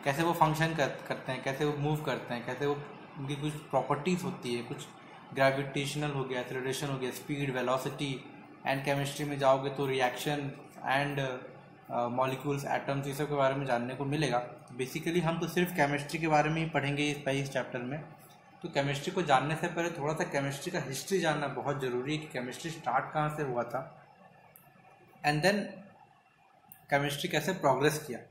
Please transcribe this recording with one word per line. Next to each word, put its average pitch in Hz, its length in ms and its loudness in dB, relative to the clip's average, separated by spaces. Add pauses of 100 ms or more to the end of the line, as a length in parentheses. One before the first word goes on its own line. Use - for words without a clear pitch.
कैसे 143 180 8
वो 170 100 6
function 160 420 6
कर-, 139 340 2
करते 131 240 -4
हैं, 123 120 -6
कैसे 139 200 0
वो 147 140 2
move 147 180 2
करते 123 380 -2
हैं, 117 120 -6
कैसे 127 200 -2
वो, 143 160 0 (360)
उनकी 139 180 -4
कुछ 151 160 -2
प्रॉपर्टीज 147 720 0
होती 123 300 -4
है, 120 80 -4
कुछ - 160 -8 (560)
gravitational 139 760 2
हो 139 140 -2
गया, 127 160 -4
acceleration 131 460 -4
हो 135 120 -2
गया, 127 120 -2
speed, 143 440 -4
velocity 131 680 -2 (420)
and 135 180 0
chemistry 139 400 0
में 143 140 -4
जाओगे 135 320 4
तो 139 160 -2
reaction 135 640 0 (240)
and, 143 460 0 (680)
अ, 120 180 0
molecules, 135 560 0
atoms, 135 420 -2
ये 139 80 -4
सब 143 140 -2
के 147 60 -2
बारे 135 200 4
में 139 120 -2
जानने 123 280 0
को 139 100 -4
मिलेगा। 135 640 0
Basically 165 520 -2
हम 165 180 0
तो 170 100 -2
सिर्फ 180 240 2
chemistry 143 460 2
के 160 100 0
बारे 151 220 6
में 160 120 2
ही 160 80 -2
पढ़ेंगे 143 400 0
इस, 143 180 -4
इस 139 220 0
chapter 127 280 -2
में। 127 220 -6 (640)
तो 156 60 -8
chemistry 143 440 0
को 185 100 0
जानने 143 320 4
से 170 140 -2
पहले 165 220 0
थोड़ा 151 240 -2
सा 170 100 -2
केमिस्ट्री 139 480 -2
का 156 80 0
history 135 400 -2
जानना 147 260 2
बहुत 127 340 -2
ज़रूरी 127 320 -2
है 156 60 0
कि 151 80 -8
केमिस्ट्री 127 440 -8
start 135 440 -2
कहाँ 151 220 0
से 156 60 -4
हुआ 123 200 -2
था - 440 -8 (1200)
and 151 160 4
then 202 180 6 (1300)
केमिस्ट्री 143 380 2
कैसे 165 240 0
प्रोग्रेस 147 540 4
किया 117 120 -6 (120)